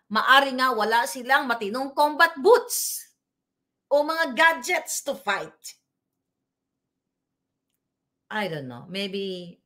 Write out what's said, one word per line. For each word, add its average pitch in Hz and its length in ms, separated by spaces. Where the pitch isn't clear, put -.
maari 262 480
nga 254 160
wala 226 320
silang 262 400
matinong 240 480
combat 302 480
boots - 640
o 294 160
mga 320 240
gadgets 320 720
to 285 160
fight. - 560
I 208 160
don't 143 240
know. 120 160
Maybe, 190 800